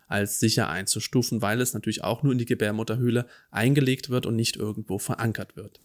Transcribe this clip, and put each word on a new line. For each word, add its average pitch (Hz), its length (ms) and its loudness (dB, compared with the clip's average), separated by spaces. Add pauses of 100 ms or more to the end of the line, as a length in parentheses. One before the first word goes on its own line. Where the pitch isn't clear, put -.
als 101 320 -2
sicher 113 300 4
einzustufen, 104 760 0
weil 110 180 2
es 123 120 -2
natürlich 110 300 -4
auch 117 200 0
nur 139 80 4
in 127 80 2
die 120 60 -2
Gebärmutterhöhle 117 840 0 (240)
eingelegt 131 580 2
wird 123 160 0
und 113 100 -2
nicht 113 200 0
irgendwo 107 420 -4
verankert - 580 -4
wird. - 300 -16